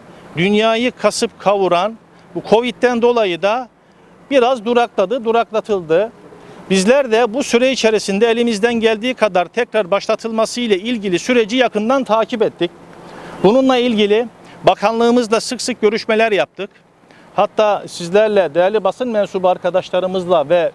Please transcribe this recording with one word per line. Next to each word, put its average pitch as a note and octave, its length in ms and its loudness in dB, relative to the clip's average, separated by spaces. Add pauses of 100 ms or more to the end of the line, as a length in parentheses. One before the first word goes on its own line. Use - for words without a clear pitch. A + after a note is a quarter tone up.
(360)
dünyayı A3 560 0
kasıp - 460 -2
kavuran G3 600 0 (360)
bu F3 160 -8
covid'den A#3+ 520 2
dolayı A3 400 0
da A3+ 260 -2 (600)
biraz B3+ 340 2
durakladı, A#3 600 0
duraklatıldı. G#3+ 880 -2 (580)
Bizler A3 420 2
de A3 220 2
bu C#4 80 -2
süre B3 300 0
içerisinde A3 580 0
elimizden A#3 440 0
geldiği A3+ 400 -2
kadar F3+ 320 0
tekrar G#3+ 440 -4
başlatılması A3 720 -4
ile G#3+ 180 2
ilgili G3+ 400 -4
süreci A#3 380 0
yakından A#3+ 480 0
takip A3 380 0
ettik. F3 280 -2 (720)
Bununla B3+ 340 4
ilgili A3+ 520 2 (360)
bakanlığımızla A3+ 760 2
sık A3+ 220 -8
sık - 180 -6
görüşmeler A3 520 0
yaptık. F3+ 380 -4 (640)
Hatta G#3 540 0
sizlerle, F#3+ 640 0
değerli F#3+ 300 0
basın A3 240 -4
mensubu G3 400 -2
arkadaşlarımızla F3+ 1000 -2
ve E3 260 0